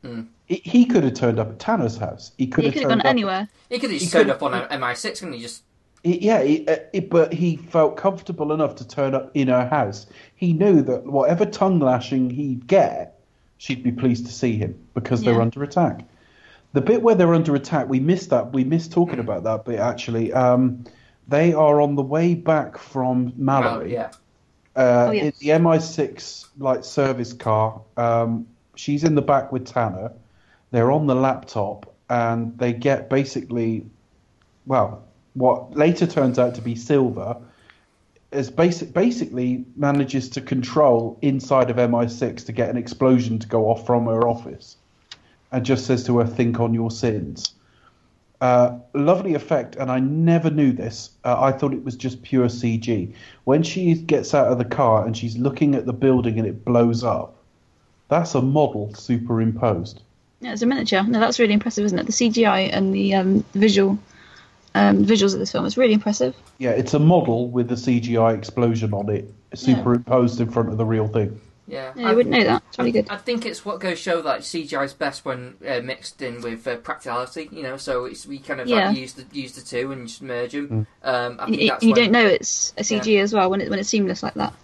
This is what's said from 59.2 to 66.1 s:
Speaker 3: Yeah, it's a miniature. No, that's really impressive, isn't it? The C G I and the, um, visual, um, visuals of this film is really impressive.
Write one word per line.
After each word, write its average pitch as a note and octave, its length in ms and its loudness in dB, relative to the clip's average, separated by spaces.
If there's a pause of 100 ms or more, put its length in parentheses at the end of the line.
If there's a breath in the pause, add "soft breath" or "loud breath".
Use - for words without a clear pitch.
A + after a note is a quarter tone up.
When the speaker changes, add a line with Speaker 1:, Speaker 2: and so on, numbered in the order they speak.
Speaker 3:
Yeah, A#3+ 120 -10
it's G#3+ 80 -6
a A#3 60 0
miniature. A3+ 360 0
No, A3+ 160 0
that's A3+ 200 0
really G#3+ 160 4
impressive, G#3 320 0
isn't F3+ 120 0
it? - 80 -4
The A3 60 -4
C A#3+ 160 2
G A3+ 160 2
I G3 160 2
and F#3+ 340 0
the, G3 200 0
um, F#3+ 280 2 (120)
visual, G3 440 2 (760 soft breath)
um, G3+ 320 6
visuals G3+ 260 4
of F#3+ 60 -4
this F#3+ 120 -4
film - 140 -2
is G#3+ 140 -2
really A#3+ 160 6
impressive. G#3 400 0 (240)